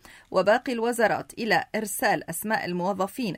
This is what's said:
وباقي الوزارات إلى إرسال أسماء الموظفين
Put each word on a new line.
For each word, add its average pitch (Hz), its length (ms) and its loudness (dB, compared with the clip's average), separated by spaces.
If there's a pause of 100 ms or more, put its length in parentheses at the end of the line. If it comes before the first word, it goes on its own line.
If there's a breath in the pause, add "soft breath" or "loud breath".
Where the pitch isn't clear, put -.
(300 loud breath)
وباقي 240 420 4
الوزارات 226 680 0
إلى 202 260 2 (100)
إرسال - 560 0
أسماء 208 340 -4
الموظفين 190 720 -2